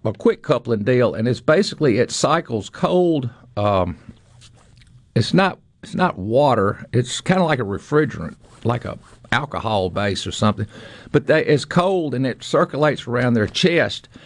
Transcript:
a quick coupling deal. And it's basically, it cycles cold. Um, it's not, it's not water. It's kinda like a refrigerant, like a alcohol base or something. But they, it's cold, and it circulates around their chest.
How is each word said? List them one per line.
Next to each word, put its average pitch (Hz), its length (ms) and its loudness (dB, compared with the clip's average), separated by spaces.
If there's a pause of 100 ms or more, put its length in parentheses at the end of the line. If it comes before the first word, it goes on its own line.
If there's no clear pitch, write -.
a 113 80 -2
quick - 300 0
coupling 117 420 0
deal. 120 300 2
And 110 120 -4
it's 123 140 -2
basically, 147 600 2
it - 120 0
cycles 135 580 -2
cold. 165 600 0 (260)
Um, 95 420 0 (1200)
it's - 180 0
not, 185 260 2 (240)
it's - 120 -12
not 180 240 0
water. 110 720 2
It's - 280 -2
kinda 185 220 2
like 156 160 0
a - 40 -4
refrigerant, 101 720 -2 (280)
like 120 220 -2
a - 120 -10 (340)
alcohol 110 580 -2
base 98 380 -2
or 92 40 -6
something. 107 340 0 (460)
But - 160 0
they, 156 180 4
it's 147 200 2
cold, 175 480 0
and 127 140 -2
it 113 160 -6
circulates 151 640 0
around 123 280 2
their 107 120 2
chest. 165 640 0 (160)